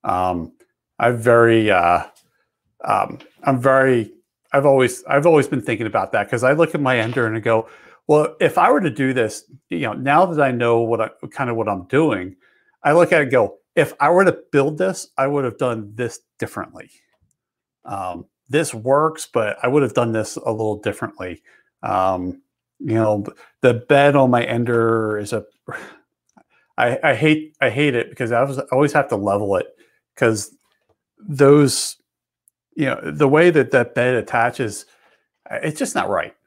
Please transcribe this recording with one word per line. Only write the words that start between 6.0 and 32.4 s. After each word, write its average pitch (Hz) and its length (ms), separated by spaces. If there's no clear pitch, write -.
that, 101 180
'cause 123 140
I 131 80
look 156 220
at 160 80
my 131 160
ender 117 280
and 110 100
I 113 40
go, 113 280
"Well, 151 320
if 180 180
I 180 140
were 285 80
to 170 100
do 131 240
this, 113 300
you 175 100
know, 113 140
now 147 320
that 156 160
I 131 100
know 117 300
what 113 200
I, 110 80
kinda 123 180
what 110 140
I'm 95 180
doing, 110 500
I 147 80
look 170 200
at 165 80
it 147 40
and 131 80
go, 117 260
if - 240
I 143 100
were 180 140
to 170 140
build 151 260
this, 185 300
I 135 100
would 143 160
have 113 140
done 113 380
this 120 240
differently. - 520
Um, 92 400
this 147 240
works, 139 580
but 110 300
I 123 60
would 143 160
have 117 100
done 117 180
this 110 240
a - 160
little 107 280
differently." 95 600
Um, 92 600
you 113 160
know, 107 280
the 123 120
bed 143 420
on 135 140
my 120 140
ender 113 720
is 104 160
a, 107 100
<sighs> - 80
I, 120 260
I 143 100
hate, 156 480
I 127 80
hate 139 260
it - 140
because 120 220
I 120 120
was, 139 140
I 135 140
always 143 220
have 143 160
to 113 60
level 101 400
it, - 120
'cause 113 380
those, 143 800